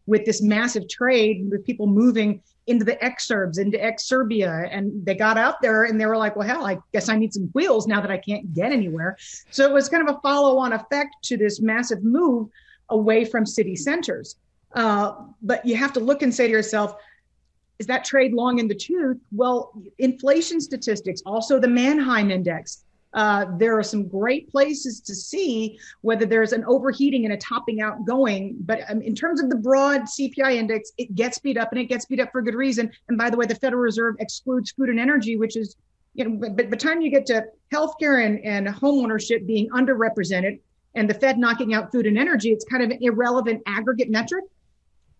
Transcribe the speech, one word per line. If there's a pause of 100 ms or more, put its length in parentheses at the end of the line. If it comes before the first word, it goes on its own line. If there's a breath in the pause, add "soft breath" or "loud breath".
with
this
massive
trade,
with
people
moving (260 soft breath)
into
the
exurbs,
into
exurbia.
And
they
got
out
there
and
they
were
like,
"Well,
hell,
I (140)
guess
I
need
some
wheels
now
that
I
can't
get
anywhere." (340 loud breath)
So
it
was
kind
of
a
follow-on
effect
to
this
massive
move (400 soft breath)
away
from
city
centers. (380)
Uh, (280)
but
you
have
to
look
and
say
to
yourself, (840 loud breath)
"Is
that
trade
long
in
the
tooth?" (140)
Well, (260)
inflation
statistics,
also
the
Manheim
Index, (300)
uh, (120)
there
are
some
great
places
to
see (220 loud breath)
whether
there's
an
overheating
and
a
topping
out
going.
But,
um,
in
terms
of
the
broad
C
P
I
index,
it
gets
beat
up,
and
it
gets
beat
up
for
good
reason. (200 loud breath)
And
by
the
way,
the
Federal
Reserve
excludes
food
and
energy,
which
is, (380)
you
know,
but,
but
by
the
time
you
get
to (280)
healthcare
and,
and
home
ownership
being
underrepresented (360)
and
the
Fed
knocking
out
food
and
energy,
it's
kind
of
an
irrelevant
aggregate
metric. (760)